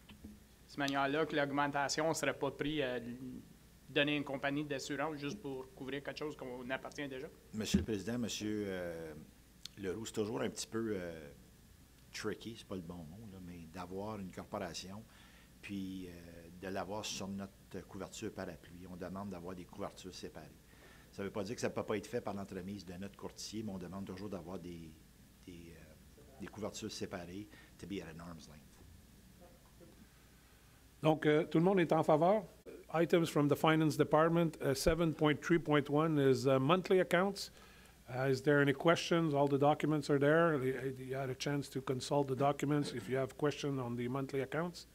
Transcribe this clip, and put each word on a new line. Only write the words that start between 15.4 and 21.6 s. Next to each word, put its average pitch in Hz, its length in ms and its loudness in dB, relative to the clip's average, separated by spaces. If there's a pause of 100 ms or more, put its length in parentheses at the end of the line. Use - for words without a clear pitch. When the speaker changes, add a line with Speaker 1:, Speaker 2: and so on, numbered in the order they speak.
Speaker 2:
puis, 95 460 -8
euh, - 20 -14 (500)
de 92 140 -8
l'avoir 98 320 -6
sur - 220 -6
notre 98 600 -10
couverture 92 440 -8
parapluie. 87 600 -10
On 90 40 -12
demande 92 340 -8
d'avoir 90 240 -10
des 90 100 -12
couvertures 92 500 -10
séparées. 78 460 -14 (520)
Ça - 100 -8
veut 98 80 -4
pas 104 140 -4
dire 107 100 -6
que - 60 -12